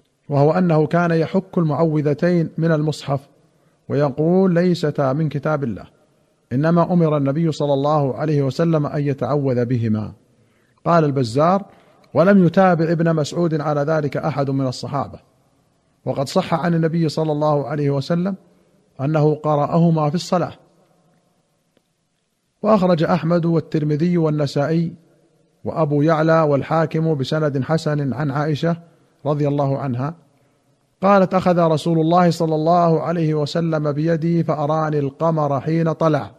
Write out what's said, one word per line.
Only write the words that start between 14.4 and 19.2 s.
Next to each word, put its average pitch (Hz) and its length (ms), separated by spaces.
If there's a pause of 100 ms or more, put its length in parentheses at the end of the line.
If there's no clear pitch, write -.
من 135 160
الصحابة، 123 520 (840)
وقد 135 240
صح - 260
عن 165 200
النبي 165 340
صلى 156 240
الله 147 340
عليه 147 240
وسلم 170 440 (640)
أنه 151 340